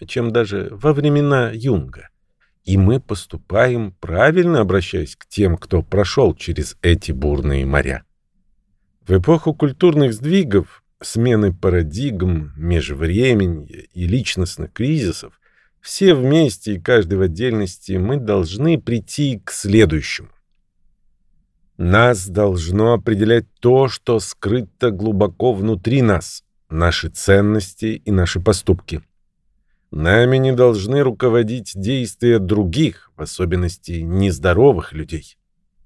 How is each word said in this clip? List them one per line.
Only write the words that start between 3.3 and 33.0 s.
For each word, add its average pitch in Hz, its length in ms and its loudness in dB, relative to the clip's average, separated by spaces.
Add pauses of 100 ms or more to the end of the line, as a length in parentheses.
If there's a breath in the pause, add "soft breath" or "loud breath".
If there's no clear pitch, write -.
правильно, 156 600 2
обращаясь 92 560 -2
к - 100 -20
тем, 92 300 0
кто 82 260 -2
прошёл 101 520 0
через - 480 -8
эти 87 280 0
бурные 69 540 -2
моря. 67 400 -2 (1000)
В 95 120 4
эпоху 156 360 2
культурных 147 580 2
сдвигов, 123 720 -2 (160)
смены 110 540 0
парадигм, 90 1000 -2
межвременья 85 1400 -2
и 90 120 -6
личностных 90 680 -4
кризисов, 123 680 -4 (400)
все 190 340 2
вместе 131 600 0
и 92 40 -8
каждый 101 380 2
в 95 60 2
отдельности 98 680 -4
мы 98 260 -2
должны 107 600 0
прийти 120 640 -4
к - 80 -16
следующему. 98 800 0 (1500)
Нас 98 500 2
должно 98 640 0
определять 110 540 0 (120)
то, 131 300 4
что 117 320 -2
скрыто 117 720 -4
глубоко 104 640 0
внутри 110 480 -2
нас, 101 420 -2 (240)
наши 85 400 -2
ценности 104 960 0
и 107 60 -4
наши 95 280 0
поступки. 90 640 -2 (880)
Нами 107 460 2
не 131 160 2
должны 123 500 2
руководить 120 720 0
действия 117 640 0
других, 101 800 -2